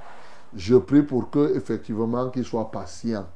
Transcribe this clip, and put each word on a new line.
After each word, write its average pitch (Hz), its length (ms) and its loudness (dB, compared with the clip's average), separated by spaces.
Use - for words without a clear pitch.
Je 104 220 2
prie 135 280 8
pour 131 280 -2
que, 147 260 2
effectivement, 113 720 -2
qu'il 127 160 -4
soit 110 280 -4
patient. 101 520 -6